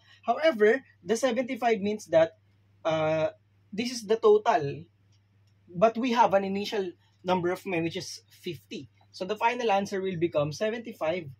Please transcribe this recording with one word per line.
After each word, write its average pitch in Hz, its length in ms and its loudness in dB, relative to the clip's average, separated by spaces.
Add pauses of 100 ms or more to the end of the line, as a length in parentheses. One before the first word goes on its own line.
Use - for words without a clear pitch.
(260)
However, 247 560 4 (240)
the 175 80 -2
seventy-five 240 680 0
means 208 280 -4
that, 165 320 2 (400)
uh, 156 560 0 (320)
this 240 240 -6
is 226 160 -8
the 220 80 2
total, 165 720 2 (800)
but 220 320 2
we 240 160 0
have 208 160 4
an 196 120 2
initial 196 480 -4 (280)
number 175 320 0
of 185 120 -8
men, 170 200 -2
which 165 120 -6
is - 320 -10
fifty. 165 600 -12 (200)
So - 160 -10
the 185 120 -6
final 240 320 0
answer 196 320 0
will 190 160 -4
become 156 360 0
seventy-five 185 760 -4 (100)